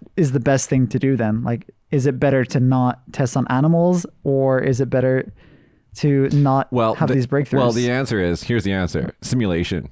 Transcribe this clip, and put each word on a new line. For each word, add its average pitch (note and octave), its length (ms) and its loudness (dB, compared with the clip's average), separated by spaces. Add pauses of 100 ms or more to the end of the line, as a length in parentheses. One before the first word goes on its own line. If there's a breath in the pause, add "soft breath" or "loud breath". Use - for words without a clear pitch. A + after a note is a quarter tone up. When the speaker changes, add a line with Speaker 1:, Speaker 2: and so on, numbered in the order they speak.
(180)
Speaker 1:
is D3 160 2
the C#3 60 0
best C3+ 300 0
thing C3 180 2
to B2 120 -4
do C3+ 160 2
then? A2 280 -2
Like, A#2 260 -6 (220)
is C3+ 140 0
it B2+ 140 0
better C3+ 260 2
to C3+ 140 -2
not B2+ 420 2 (120)
test C3 240 -2
on B2 120 0
animals, E3+ 560 2 (180)
or C3+ 360 2
is C3 220 0
it B2 80 -2
better C3 420 0 (640 soft breath)
to C#3 340 2
not C#3 420 2
Speaker 2:
Well, A2+ 240 0
Speaker 1:
have D#3 120 0
Speaker 2:
the, C#3 80 0
Speaker 1:
these B2 120 0
breakthroughs? C#3 300 -2
Speaker 2:
well, B2 140 2
the A#2+ 180 0
answer B2 300 -2
is, F2 240 -2
here's A#2 200 -2
the G2 100 -2
answer. F2 480 -4
Simulation F#2 720 -2